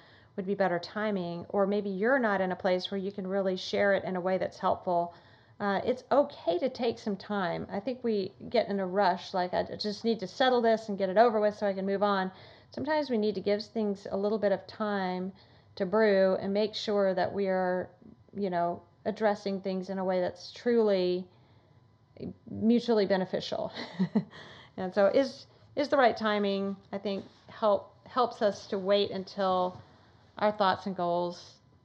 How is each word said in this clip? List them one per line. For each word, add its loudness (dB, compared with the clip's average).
would -6
be -2
better 2
timing, -6
or 2
maybe 0
you're 2
not 2
in 0
a -4
place 0
where -4
you -4
can -8
really 0
share 2
it 0
in -4
a -4
way 0
that's -6
helpful. 0
Uh, 0
it's -2
okay 2
to 0
take -4
some -4
time. -4
I -4
think -6
we -2
get 0
in -2
a -2
rush, 2
like, 0
"I 2
just -6
need 0
to -6
settle 2
this 2
and -4
get 0
it 0
over 8
with 2
so -2
I 0
can -4
move 0
on." 2
Sometimes -2
we 0
need 0
to -6
give 0
things -4
a -2
little 0
bit 2
of -2
time -4
to -2
brew 4
and -2
make 0
sure 0
that 0
we -2
are, 0
you -4
know, -2
addressing -2
things -4
in -6
a -2
way 0
that's -4
truly 2
mutually 2
beneficial. -2
<laughs> 2
And -6
so 6
is, 2
is 0
the 4
right 6
timing, 0
I -6
think, -6
help, 0
helps 0
us 0
to -4
wait 2
until -2
our 2
thoughts 0
and -6
goals -4